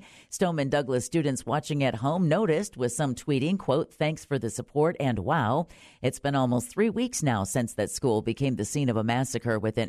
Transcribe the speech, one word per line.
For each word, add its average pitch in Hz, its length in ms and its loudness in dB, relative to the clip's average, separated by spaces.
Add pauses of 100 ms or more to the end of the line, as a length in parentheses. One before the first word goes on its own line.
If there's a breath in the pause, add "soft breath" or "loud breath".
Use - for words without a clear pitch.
(300 loud breath)
Stoneman 165 380 0
Douglas 131 380 0
students 143 400 0
watching 143 400 0
at 117 100 0
home 156 320 0
noticed, 180 480 2
with 123 160 0
some 135 240 -2
tweeting, 147 420 0
quote, 143 360 0
"Thanks 151 320 -2
for 139 120 -2
the 113 120 -2
support," - 500 0
and 123 200 0
"Wow." 135 480 0 (340 loud breath)
It's 127 180 -2
been 139 160 -2
almost 123 340 2
three 220 200 2
weeks 240 340 -2
now 110 220 2
since 117 300 -2
that 101 140 -2
school 110 320 2
became 117 360 -2
the 104 80 -2
scene 143 240 0
of 110 80 2
a 110 80 0
massacre 117 520 0
with 110 200 -2
an 113 120 0